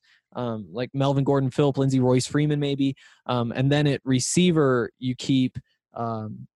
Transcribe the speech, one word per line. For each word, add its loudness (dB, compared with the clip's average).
um, -6
like -6
Melvin 0
Gordon, 2
Phillip 0
Lindsay, 2
Royce 2
Freeman, 0
maybe. -2
Um, -2
and 2
then 2
at 0
receiver, 2
you -4
keep, 0
um, -10